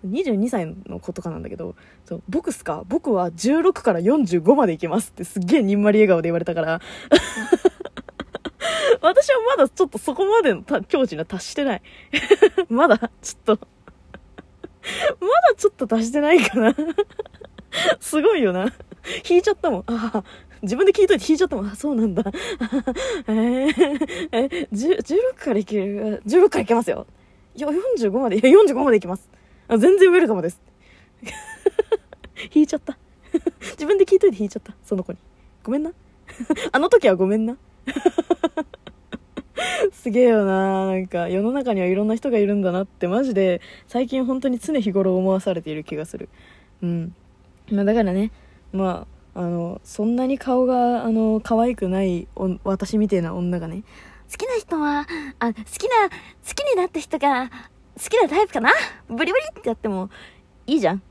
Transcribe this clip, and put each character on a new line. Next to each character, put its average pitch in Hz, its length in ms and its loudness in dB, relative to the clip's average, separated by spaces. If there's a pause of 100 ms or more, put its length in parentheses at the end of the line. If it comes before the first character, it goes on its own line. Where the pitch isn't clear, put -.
二 240 220 -4
十 240 100 0
二 208 140 0
歳 170 260 -6 (100)
の - 140 -12
子 180 140 -12
と 190 80 -10
か 170 80 -8
な 160 80 -10
ん 165 60 -12
だ - 60 -12
け - 60 -12
ど、 - 200 -12 (280)
そ 170 140 -12
う、 - 100 -16
「僕 311 220 -4
っ 269 40 -6
す - 120 -14
か？ 156 240 -8
僕 262 240 -2
は 180 180 -2
十 226 300 0
六 359 200 0
か 214 120 2
ら 170 80 -2
四 254 240 2
十 175 160 0
五 190 120 6
ま 277 140 4
で 170 60 0
い 156 40 -6
け 170 120 -6
ま 233 100 0
す」 - 120 -8
っ - 20 -20
て 185 100 -12
す 196 160 -8
っ 180 60 -4
げ 262 140 4
え 233 40 2
に 196 120 2
ん 202 60 0
ま 208 100 4
り 208 80 6
笑 214 100 6
顔 175 120 4
で 170 60 -2
言 170 60 0
わ 170 60 0
れ 165 60 -4
た 170 80 -4
か 165 80 -4
ら。 160 220 -4
<laughs> - 80 -18 (2000)
私 440 300 4
は 523 80 4 (180)
ま 285 80 4
だ 269 60 2
ち - 120 -4
ょ 359 40 4
っ - 40 -10
と - 80 -10
そ - 160 -6
こ 381 120 -2
ま 427 160 4
で 269 120 2
の - 80 -6
た-、 - 220 -4
境 262 240 0
地 - 60 -8
に 151 60 -8
は 160 60 -4
達 185 220 -10
し - 80 -12
て 285 80 -2
な 269 140 -2
い。 - 40 -12 (460)
<laughs> 381 400 4
ま 269 220 2
だ 226 220 2 (100)
ち - 160 -14 (100)
ょ 214 60 4
っ 208 40 2
と。 - 60 -10
<laughs> - 40 -20 (1500)
ま 359 60 -4 (220)
だ 440 60 2
ち - 120 0
ょ - 20 6
っ - 40 -4
と 247 140 -6
達 226 200 0
し 233 40 -6
て 294 80 0
な 294 140 2
い 330 80 8
か - 180 -2
な。 226 160 4 (600)
<laughs> - 640 -4
す 302 200 -2
ご 415 140 4
い 294 80 0
よ 190 80 2
な。 185 220 -4 (540)
引 349 100 4
い 359 40 6
ち - 60 -2
ゃ 427 60 2
っ - 20 0
た 330 160 -2
も 196 80 -2
ん。 - 80 -12
あ 226 280 -4
あ、 196 80 -2 (380)
自 208 140 -4
分 359 100 2
で 392 60 6
聞 392 140 4
い - 20 0
と 403 60 4
い 294 40 2
て - 120 -6
引 311 60 4
い - 20 -8
ち 349 60 2
ゃ - 20 2
っ - 20 -4
た 285 80 -6
も 196 80 -6
ん。 208 40 -6
あ、 202 80 -12
そ 294 160 -6
う 269 40 -2
な 220 100 0
ん 196 80 -2
だ。 180 140 -2
<laughs> 202 40 -8 (960)
え 220 40 -4
ー、 277 1000 0
え、 277 400 -2
十、 262 280 0
十 - 140 -4
六 508 200 0
か - 180 -4
ら 202 60 0
い 196 60 -4
け 214 120 -6
る？ 202 480 -6
十 285 160 4
六 403 100 6
か 311 80 -4
ら 247 40 -4
い - 20 -6
け 233 100 2
ま 226 80 2
す - 60 -4
よ。 - 180 -6 (480)
い 233 60 -12
や、 294 100 -4
四 339 100 -2 (160)
十 226 120 0
五 208 100 -2
ま 262 100 0
で。 196 80 0
い 220 60 2
や、 262 60 8
四 403 180 10
十 277 60 2
五 226 100 -2
ま 277 80 4
で 214 60 6
い - 20 4
き 180 80 -8
ま 180 80 -6
す。 - 140 -18 (380)
あ、 233 100 2
全 359 200 6
然 370 140 8
ウ - 20 4
ェ 370 60 6
ル 339 80 4
カ 214 80 0
ム 180 60 -4
で 160 80 -2
す。 - 120 -14 (960)
<laughs> - 1000 -4
引 302 100 6
い 294 40 2
ち - 60 -6
ゃ 311 40 -4
っ - 20 -4
た。 - 180 -12 (340)
<laughs> - 400 -6
自 - 140 -10
分 392 120 2
で 381 80 6
聞 381 120 4
い - 20 6
と 415 80 4
い 359 40 6
て 202 60 -10
引 208 80 -2
い 190 40 -6
ち - 80 -10
ゃ - 20 -6
っ - 20 -14
た。 - 220 -20
そ - 120 -4
の 185 80 -6
子 - 100 -12
に。 185 60 -16 (440)
ご 220 80 -6
め 277 80 0
ん 302 40 -4
な。 330 100 -8 (380)
<laughs> - 400 -6
あ 269 80 0
の 330 100 2
時 427 180 6
は 190 80 6
ご 185 100 2
め 202 120 0
ん 220 80 0
な。 240 120 -6 (280)
<laughs> - 520 -2 (1500)
す - 180 -8
げ 226 120 2
え - 80 8
よ 214 160 4
な。 190 420 0
な 190 80 -2
ん 190 120 -4
か、 175 220 -4
世 185 120 -2
の 226 100 -2
中 254 220 -2
に 190 80 0
は 180 60 0
い 185 80 2
ろ 208 80 0
ん 214 40 0
な 220 80 0
人 269 140 -4
が 233 80 0
い 208 80 2
る 202 100 0
ん 202 60 0
だ 185 100 0
な 185 120 -2
っ - 20 -4
て、 - 220 -6
マ 208 160 0
ジ 262 100 -2
で、 185 280 0 (260)
最 247 200 -4
近 262 180 -2
本 262 160 -4
当 269 80 -2
に 247 100 -2
常 320 140 -6
日 214 180 -2
頃 190 260 0
思 185 120 0
わ 190 100 0
さ 190 140 -4
れ 170 80 -6
て 160 100 -10
い 151 40 -6
る 151 80 -10
気 151 120 -10
が 156 100 -8
す - 120 -16
る。 - 120 -14 (520)
う 185 40 -6
ん。 170 300 -6 (560)
ま 202 120 0
あ、 - 20 2
だ 208 80 4
か 233 100 4
ら 190 80 2
ね、 202 200 0 (420)
ま 185 340 -4 (260)
あ、 185 60 -12
あ 175 80 -4
の、 170 360 -6
そ - 200 -8
ん 233 120 0
な 254 120 -2
に 269 100 -2
顔 254 280 0
が、 247 400 0
あ 226 40 -2
の、 220 320 2
可 226 180 0
愛 240 160 0
く 196 120 -4
な 190 160 0
い 175 320 -2
お-、 190 140 -4 (160)
私 196 320 -4
み 214 100 2
た 190 100 0
い 175 40 2
な 165 120 -6
女 175 260 -4
が 165 80 -10
ね、 180 160 -10 (460)
「好 - 80 -14
き 440 100 -6
な 494 100 -4
人 339 220 -4
は、 294 280 -2 (320)
あ、 233 80 0
好 226 60 -2
き - 340 -10
な、 440 220 4
好 - 440 -16
き - 60 -10 (100)
に 494 60 2
な 370 120 0
っ - 20 -6
た 320 100 -6
人 302 180 -6
が、 262 320 0 (460)
好 - 140 -10
き 466 120 4
な 349 60 4
タ 311 140 0
イ 403 60 2
プ - 60 -14
か 247 80 -2
な？ 240 100 4 (360)
ブ 233 160 -4
リ 339 80 -2
ブ 466 60 2
リ」 622 80 -2 (140)
っ - 20 -20
て - 80 -4
や 226 60 -4
っ - 20 -20
て - 100 -8
も、 190 220 -6 (560)
い 311 120 0
い - 20 2
じ 190 80 2
ゃ 165 60 2
ん。 190 180 -6